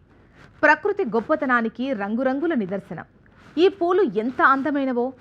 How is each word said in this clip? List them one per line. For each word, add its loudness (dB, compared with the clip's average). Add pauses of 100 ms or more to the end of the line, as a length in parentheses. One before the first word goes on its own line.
(640)
ప్రకృతి 2
గొప్పతనానికి -2
రంగురంగుల -2
నిదర్శనం. -6 (540)
ఈ 6
పూలు 0 (160)
ఎంత -2
అందమైనవో 2